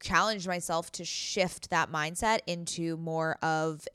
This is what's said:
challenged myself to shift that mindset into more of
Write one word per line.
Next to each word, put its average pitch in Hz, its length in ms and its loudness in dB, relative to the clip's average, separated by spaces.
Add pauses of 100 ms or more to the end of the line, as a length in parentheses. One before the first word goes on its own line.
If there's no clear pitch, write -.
challenged 190 460 2
myself 175 460 -2
to 175 120 -8
shift - 680 -2
that 160 200 2
mindset 170 560 2
into 165 520 -4
more 160 440 0
of 160 520 0